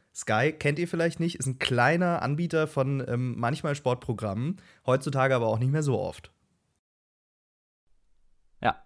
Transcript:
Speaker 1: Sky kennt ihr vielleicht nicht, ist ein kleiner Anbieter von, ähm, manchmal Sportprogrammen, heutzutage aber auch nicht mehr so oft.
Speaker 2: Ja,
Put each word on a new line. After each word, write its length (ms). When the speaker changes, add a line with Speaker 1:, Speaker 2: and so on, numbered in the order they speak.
Speaker 1:
Sky 360
kennt 260
ihr 80
vielleicht 320
nicht, 220
ist 60
ein 120
kleiner 640
Anbieter 460
von, 400
ähm, 280
manchmal 380
Sportprogrammen, 840
heutzutage 480
aber 140
auch 100
nicht 140
mehr 100
so 160
oft. 320
Speaker 2:
Ja, 240